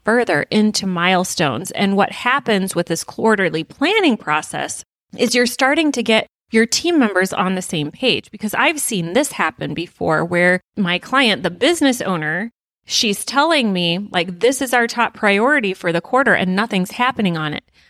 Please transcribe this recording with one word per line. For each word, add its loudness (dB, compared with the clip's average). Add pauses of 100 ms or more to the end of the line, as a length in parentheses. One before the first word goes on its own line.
further 2
into 2
milestones. 0
And 0
what 2
happens -2
with -2
this -4
quarterly 0
planning 2
process -6 (320)
is 0
you're 4
starting 2
to -2
get 2 (240)
your 4
team 0
members 2
on -2
the -6
same -4
page, -2
because -8
I've 0
seen -4
this 0
happen -4
before -2
where 2 (160)
my 0
client, 0
the -2
business 2
owner, -4 (320)
she's -2
telling 2
me, -2
like, -4
"This 2
is -4
our 2
top -2
priority 2
for -4
the 2
quarter," 2
and 0
nothing's -2
happening 0
on -4
it. -10 (260)